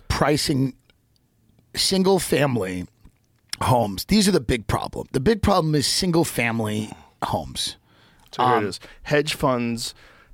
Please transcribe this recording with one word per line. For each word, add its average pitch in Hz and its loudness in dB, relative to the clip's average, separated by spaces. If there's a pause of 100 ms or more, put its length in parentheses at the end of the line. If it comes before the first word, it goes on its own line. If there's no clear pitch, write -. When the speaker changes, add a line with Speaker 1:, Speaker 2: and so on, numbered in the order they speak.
Speaker 1:
pricing 139 0 (1000)
single 190 2
family 104 0 (760)
homes. 104 0
These 196 4
are 185 4
the 170 2
big 117 -4
problem. - -6
The 131 -2
big 196 2
problem 175 2
is 139 0
single 170 2
family 110 -2 (320)
homes. - -6 (540)
Speaker 2:
So 123 0
here 123 4
Speaker 1:
Um, 110 0
Speaker 2:
it - -4
is. 92 -8 (240)
Hedge 147 0
funds 120 -2 (400)